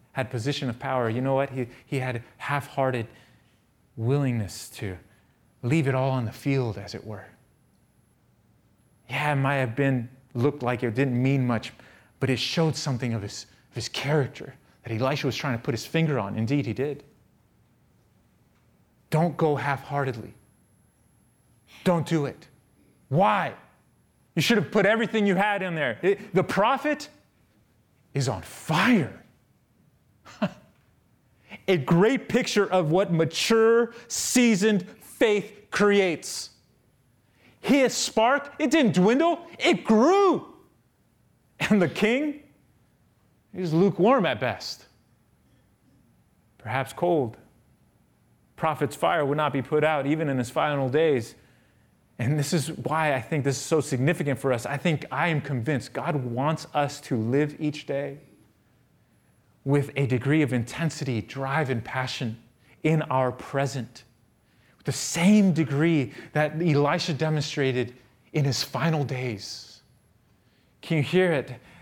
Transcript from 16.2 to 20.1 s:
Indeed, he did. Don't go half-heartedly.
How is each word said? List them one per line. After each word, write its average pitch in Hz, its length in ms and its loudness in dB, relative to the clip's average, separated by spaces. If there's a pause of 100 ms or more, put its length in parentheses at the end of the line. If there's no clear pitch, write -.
Indeed, 117 300 -2
he 107 80 -4
did. 139 300 -6 (2000)
Don't 156 260 0
go 151 200 2
half-heartedly. 131 760 -4 (1500)